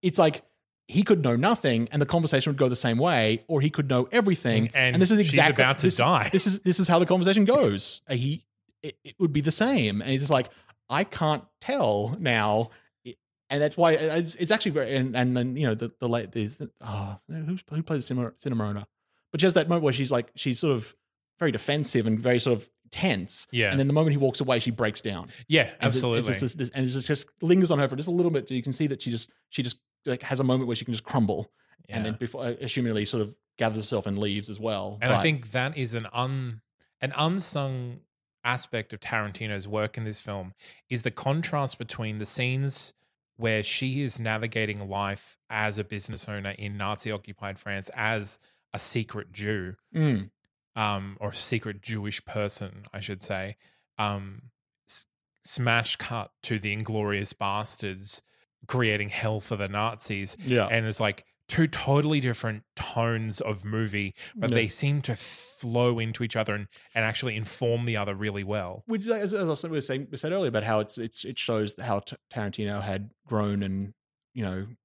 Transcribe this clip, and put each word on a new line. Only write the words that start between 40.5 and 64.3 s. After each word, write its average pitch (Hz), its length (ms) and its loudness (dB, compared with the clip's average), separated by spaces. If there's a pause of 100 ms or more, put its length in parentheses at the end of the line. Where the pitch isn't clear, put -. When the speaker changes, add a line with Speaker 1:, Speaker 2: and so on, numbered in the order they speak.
Speaker 2:
is 120 140 -2
the 120 80 -2
contrast 143 640 -2
between 110 400 -8
the 107 80 -6
scenes 131 680 -2 (440)
where 113 260 0
she 131 380 -2
is 127 180 -2
navigating 110 720 -4
life 98 480 -6 (120)
as 107 300 -2
a 104 40 -4
business 98 440 -8
owner 101 320 -8
in 101 180 -8
Nazi-occupied 101 800 -8
France 98 380 -8
as 107 420 -2 (360)
a 110 60 -6
secret - 520 -2
Jew, 101 440 -6 (200)
Speaker 1:
Mm. 127 340 0 (460)
Speaker 2:
um, 98 440 -4
or 104 100 -6
a - 60 -10
secret 107 460 -4
Jewish 104 440 -6
person, 101 580 -4 (100)
I 98 60 -10
should 95 220 -8
say, 98 360 -8 (400)
um, 101 540 -6 (360)
s-, - 200 -4 (360)
smash 117 520 2
cut 113 360 -8 (120)
to 110 160 -2
the 101 160 -4
Inglourious 104 580 -2
Basterds 101 880 -4 (460)
creating 107 420 0
hell 107 300 -4
for 107 160 -6
the 98 120 -4
Nazis. 104 720 -4
Speaker 1:
Yeah. 123 280 2
Speaker 2:
And 113 180 2
it's 110 140 0
like 104 260 -2 (220)
two 160 200 2
totally 147 540 2
different 117 420 -4 (140)
tones 113 640 -2
of 101 240 -6
movie, 104 480 -2 (220)